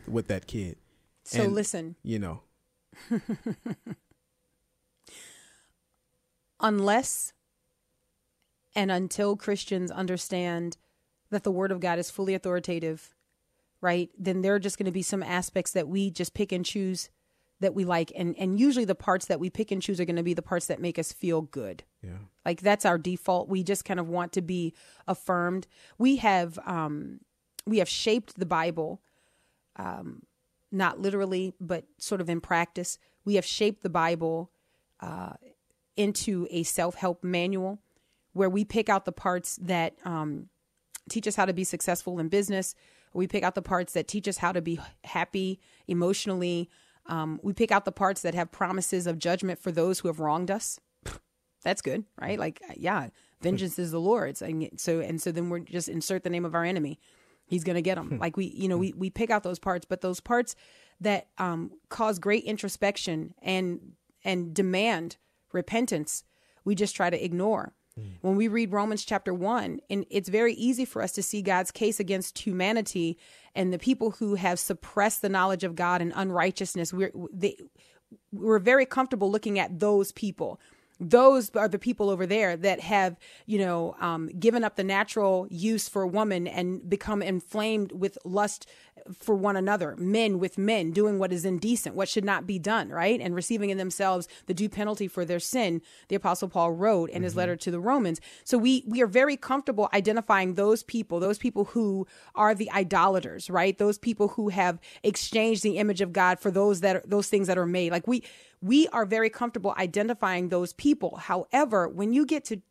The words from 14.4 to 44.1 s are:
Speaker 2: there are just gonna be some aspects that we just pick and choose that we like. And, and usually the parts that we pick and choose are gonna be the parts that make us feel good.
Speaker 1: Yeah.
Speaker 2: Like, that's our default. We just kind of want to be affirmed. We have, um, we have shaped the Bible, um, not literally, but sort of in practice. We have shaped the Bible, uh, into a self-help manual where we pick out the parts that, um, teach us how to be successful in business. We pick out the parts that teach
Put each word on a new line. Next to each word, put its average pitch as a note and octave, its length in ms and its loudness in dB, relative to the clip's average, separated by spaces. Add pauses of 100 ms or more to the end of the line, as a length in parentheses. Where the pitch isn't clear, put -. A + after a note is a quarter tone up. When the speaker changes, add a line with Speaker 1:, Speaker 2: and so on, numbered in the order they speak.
Speaker 2:
there G3 140 4
are G#3 40 2
just F#3+ 180 -2
gonna F#3+ 140 -2
be F#3 100 -2
some F#3+ 200 -2
aspects F3+ 520 -2
that F3 160 0
we G3 200 0
just F3 240 -6
pick G3+ 200 -2
and F3+ 120 -2
choose F#3 440 -4 (500)
that F#3+ 140 0
we G3 100 0
like. E3+ 320 0
And, F3 220 -2
and F#3+ 220 0
usually B3+ 260 4
the F#3+ 100 0
parts F#3 300 0
that E3 140 0
we F3+ 100 -4
pick - 220 -4
and F#3+ 100 0
choose F#3+ 180 -2
are F3+ 60 0
gonna E3+ 180 0
be F3 100 0
the E3+ 80 -2
parts F3 260 -4
that D#3 120 -4
make E3+ 180 -4
us D#3+ 140 -4
feel E3 300 0
good. A2+ 420 -10 (180)
Speaker 1:
Yeah. F#2 180 -12 (260)
Speaker 2:
Like, E3+ 160 -2
that's G3+ 240 4
our F3 120 4
default. F3+ 520 -2
We F#3+ 140 0
just F#3+ 200 -2
kind F3+ 160 -4
of E3+ 80 -4
want F3 260 -4
to F#3+ 80 0
be E3+ 320 -4 (340)
affirmed. F3+ 600 -2 (300)
We C4 200 6
have, F3+ 480 2
um, D3+ 540 -6 (460)
we G#3+ 140 2
have F3 100 2
shaped - 500 0
the F3+ 60 -2
Bible, E3 560 -2 (720)
um, - 480 -10 (480)
not F#3+ 300 0
literally, F#3+ 580 -2
but F3 260 -6 (120)
sort G3 240 -4
of E3+ 80 -4
in E3+ 120 -2
practice. F3 580 -2 (260)
We G3+ 100 2
have F3+ 100 2
shaped - 380 0
the F#3 60 -4
Bible, E3 640 0 (500)
uh, - 320 -10 (640)
into G3+ 540 0
a E3+ 120 -2
self-help F3+ 600 -2
manual F#3 560 -2 (540)
where F#3+ 160 2
we G3+ 140 2
pick G#3+ 240 0
out G3 180 2
the F#3 60 -2
parts F3+ 500 -4
that, F3 340 0 (100)
um, D#3 420 -4 (600)
teach - 180 -4
us G#3 80 -2
how G3+ 100 4
to F#3 80 2
be F3+ 100 -2
successful F3+ 560 -4
in D#3+ 100 -2
business. G3 460 0 (380)
We F#3 140 0
pick F#3+ 160 -2
out F#3 120 0
the - 80 -2
parts F3+ 300 -2
that D#3+ 140 -2
teach G3+ 200 -6